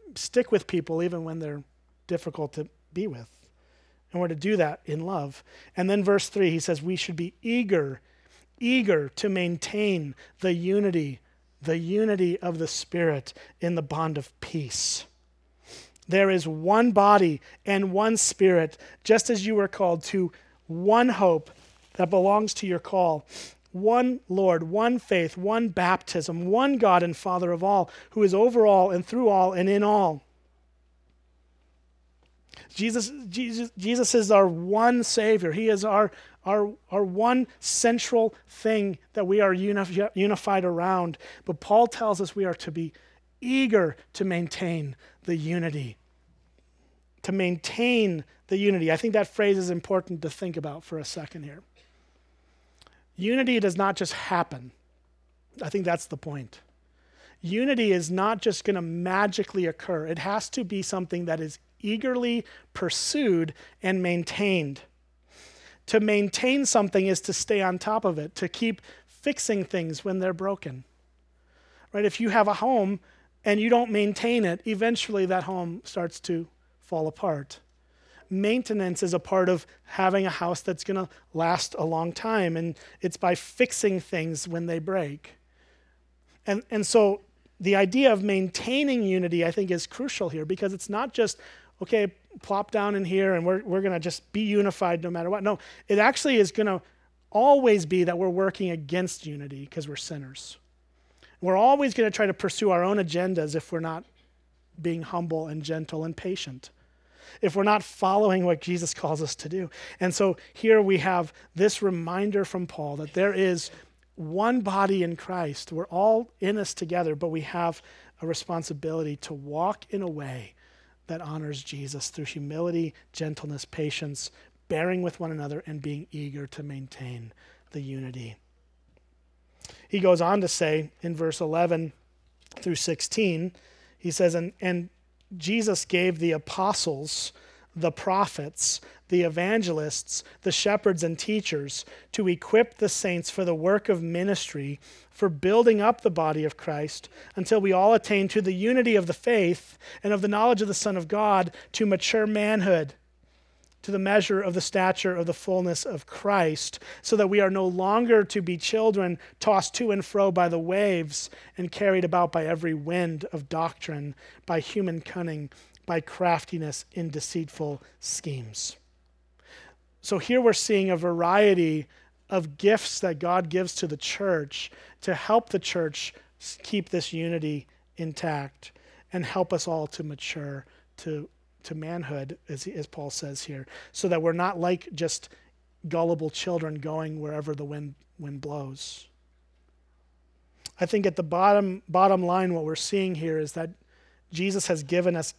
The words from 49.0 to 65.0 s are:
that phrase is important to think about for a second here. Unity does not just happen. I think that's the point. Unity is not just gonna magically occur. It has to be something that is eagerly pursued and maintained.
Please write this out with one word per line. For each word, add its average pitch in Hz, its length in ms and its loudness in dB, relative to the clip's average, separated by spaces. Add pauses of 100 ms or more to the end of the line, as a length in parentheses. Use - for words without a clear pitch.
that 208 200 2
phrase 202 240 4
is 185 120 -2
important 175 540 -4
to 160 60 -4
think 170 280 -8
about 151 260 -10
for 165 160 -10
a 143 60 -12
second 156 380 -12
here. 147 180 -16 (1600)
Unity 240 420 2
does 190 180 2
not 196 200 2
just - 160 -4
happen. 135 580 -4 (880)
I 156 80 -6
think 190 160 -2
that's 170 220 -2
the 151 100 -10
point. 139 440 -14 (800)
Unity 226 500 2
is 170 180 0
not 190 320 0
just 202 220 0
gonna 196 180 0
magically 185 840 0
occur. 160 400 -4
It 165 120 -4
has 202 320 -2
to 254 120 -4
be 190 180 -4
something 180 440 -4
that 160 140 -2
is 156 200 -10 (220)
eagerly 233 640 -2 (280)
pursued 175 800 0 (300)
and 190 180 0
maintained. 175 800 -2 (1080)